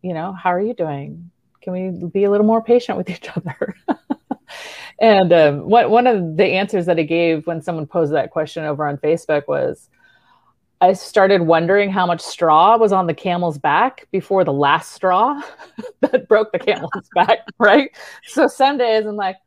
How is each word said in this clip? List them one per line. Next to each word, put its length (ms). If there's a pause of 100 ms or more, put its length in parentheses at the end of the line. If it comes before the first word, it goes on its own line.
you 140
know, 180
"How 220
are 80
you 100
doing? 580 (300)
Can 140
we 340
be 160
a 60
little 160
more 160
patient 340
with 140
each 260
other?" 380 (120)
<laughs> 80 (1040)
And, 360
um, 340
what, 220
one 160
of 320
the 80
answers 400
that 120
I 40
gave 440
when 140
someone 240
posed 300
that 160
question 340
over 240
on 80
Facebook 520
was, 420 (920)
"I 140
started 480
wondering 480
how 160
much 160
straw 560
was 120
on 160
the 60
camel's 460
back 540
before 320
the 100
last 380
straw 500 (300)
<laughs> 280
that 260
broke 260
the 60
camel's 320 (180)
<laughs> 60
back," 260 (180)
right? 320 (380)
So 180
some 320
days 260
I'm 120
like 200 (100)